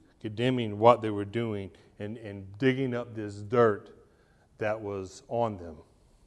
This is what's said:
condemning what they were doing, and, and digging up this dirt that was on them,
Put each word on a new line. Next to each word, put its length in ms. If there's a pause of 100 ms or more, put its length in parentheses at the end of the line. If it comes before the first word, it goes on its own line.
(220)
condemning 580
what 220
they 80
were 160
doing, 460 (280)
and, 180
and 400
digging 380
up 180
this 220
dirt 540 (720)
that 200
was 480
on 300
them, 180 (520)